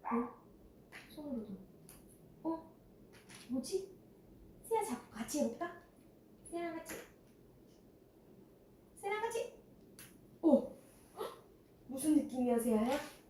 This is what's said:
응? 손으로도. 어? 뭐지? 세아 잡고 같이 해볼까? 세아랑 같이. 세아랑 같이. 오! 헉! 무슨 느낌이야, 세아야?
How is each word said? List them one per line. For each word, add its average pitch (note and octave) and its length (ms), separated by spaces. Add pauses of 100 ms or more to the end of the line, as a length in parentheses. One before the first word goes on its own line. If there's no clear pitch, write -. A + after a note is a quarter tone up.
(120)
응? A#3+ 160 (800)
손으로도. A#3 460 (880)
어? D#4+ 280 (760)
뭐지? C4 480 (680)
세아 G#4+ 200
잡고 - 260
같이 B3 300
해볼까? C#4 320 (720)
세아랑 E4+ 320
같이. - 180 (2000)
세아랑 G#4 260
같이. A#4 320 (880)
오! - 340 (400)
헉! - 280 (440)
무슨 C#4+ 280
느낌이야, B3 420
세아야? A#3 400 (320)